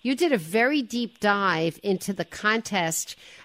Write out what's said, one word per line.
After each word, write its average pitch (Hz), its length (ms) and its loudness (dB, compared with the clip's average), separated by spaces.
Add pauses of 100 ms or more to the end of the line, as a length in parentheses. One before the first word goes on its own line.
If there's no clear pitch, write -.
you 262 120 0
did 311 180 2
a 233 60 4
very 226 440 2
deep 233 360 -6
dive 185 640 2
into 202 300 -2
the 180 120 -6
contest 208 920 -2 (280)